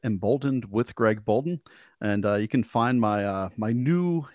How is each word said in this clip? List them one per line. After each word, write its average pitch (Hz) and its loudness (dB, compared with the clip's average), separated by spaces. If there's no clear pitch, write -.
Emboldened 123 -2
with 113 0
Greg 107 2
Bolden. 139 0
And, 104 0
uh, 104 2
you 107 0
can 123 2
find 120 0
my, 104 2
uh, 95 -4
my 110 -2
new 170 0